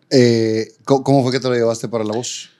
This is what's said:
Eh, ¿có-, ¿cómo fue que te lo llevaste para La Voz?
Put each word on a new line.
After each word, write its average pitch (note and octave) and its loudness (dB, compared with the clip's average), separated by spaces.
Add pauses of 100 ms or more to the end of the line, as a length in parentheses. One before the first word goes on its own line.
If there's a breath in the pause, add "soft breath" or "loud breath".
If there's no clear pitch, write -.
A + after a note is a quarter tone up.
Eh, A2+ 2 (100)
¿có-, C3+ 0
¿cómo C3+ 2
fue B2+ 0
que C3 -2
te B2 -6
lo B2 0
llevaste A2+ -2
para A2 -4
La G#2+ -4
Voz? - -10 (100)